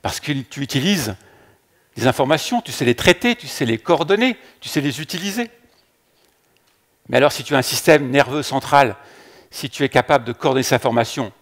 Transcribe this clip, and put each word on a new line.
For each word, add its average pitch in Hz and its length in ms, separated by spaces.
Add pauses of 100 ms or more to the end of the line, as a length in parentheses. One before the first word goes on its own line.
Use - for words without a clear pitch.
Parce - 180
que - 120
tu 135 280
utilises 139 560 (800)
des 113 100
informations, 147 540
tu - 100
sais - 140
les 120 100
traiter, 180 400
tu 143 140
sais - 160
les 113 140
coordonner, 196 600 (220)
tu - 80
sais 156 120
les 139 200
utiliser. 196 500 (1600)
Mais 123 80
alors, 135 160
si - 100
tu 147 120
as 135 40
un 123 40
système 143 480
nerveux 139 320
central, 139 540 (540)
si - 180
tu - 140
es 135 60
capable 131 360
de 120 80
coordonner 131 300
ces 131 120
informations 117 680